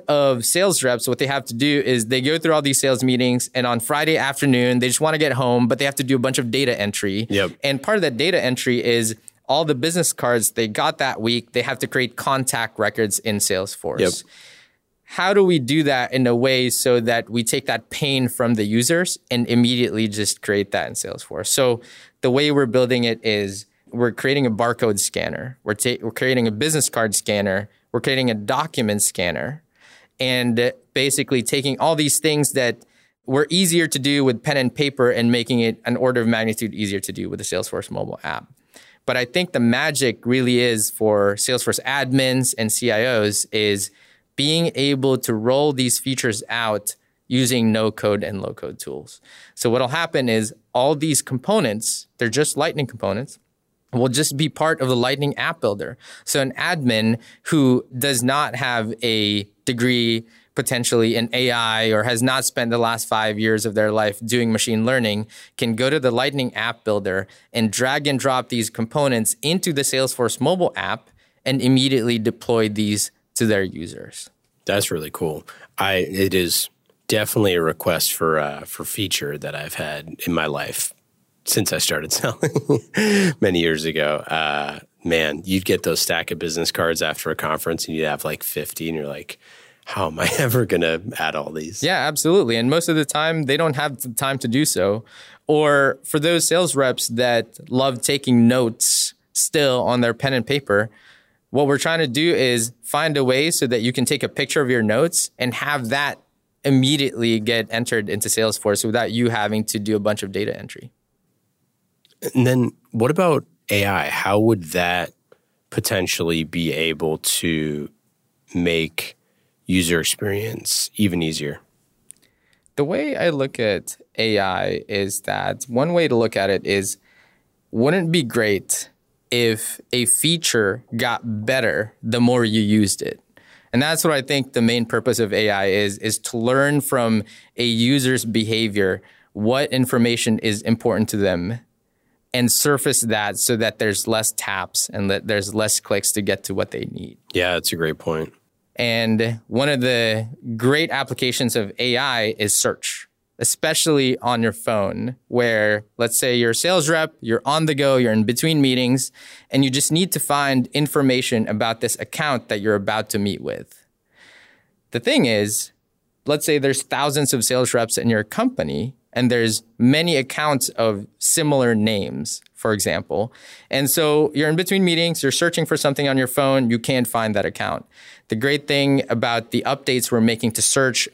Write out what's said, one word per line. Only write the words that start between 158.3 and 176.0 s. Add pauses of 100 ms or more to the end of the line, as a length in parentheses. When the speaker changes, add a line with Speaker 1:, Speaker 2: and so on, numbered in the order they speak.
Speaker 1:
meetings, (400)
and
you
just
need
to
find
information
about
this
account
that
you're
about
to
meet
with. (1040)
The
thing
is, (540)
let's
say
there's
thousands
of
sales
reps
in
your
company, (180)
and
there's (160)
many
accounts
of (120)
similar
names, (100)
for
example. (380)
And
so
you're
in
between
meetings,
you're
searching
for
something